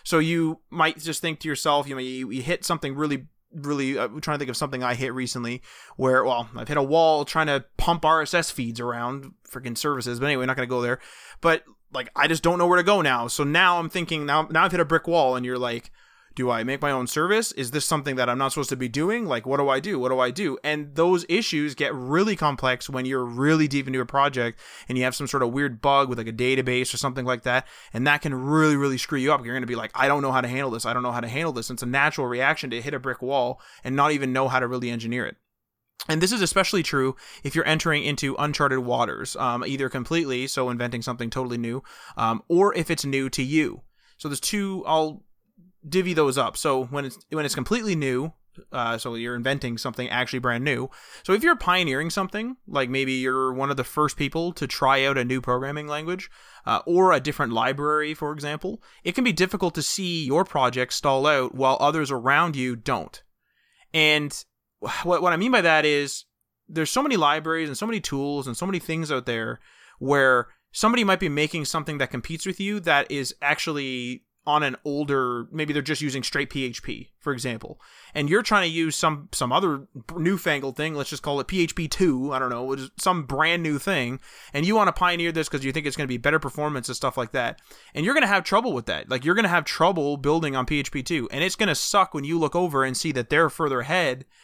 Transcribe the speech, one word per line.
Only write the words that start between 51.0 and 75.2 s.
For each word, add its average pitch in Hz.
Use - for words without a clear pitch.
So 185
if 226
you're 330
pioneering 170
something, 208
like 135
maybe 135
you're 131
one 131
of 139
the 135
first -
people 165
to 143
try 135
out 139
a 123
new 127
programming 135
language, 160
uh, -
or 180
a 147
different 135
library, 147
for 151
example, 151
it 175
can 262
be 247
difficult 180
to 156
see 175
your 147
project 127
stall 135
out 139
while 131
others 147
around 139
you 127
don't. 113
And 151
wh-, -
what 175
I 160
mean 220
by 240
that 156
is 143
there's 156
so 262
many 285
libraries 160
and 135
so -
many 226
tools 143
and 120
so -
many 190
things 160
out 127
there 117
where 131
somebody 233
might 190
be 180
making 151
something 151
that 131
competes 160
with 185
you 202
that 151
is 139
actually 135
on 151
an 135
older, 135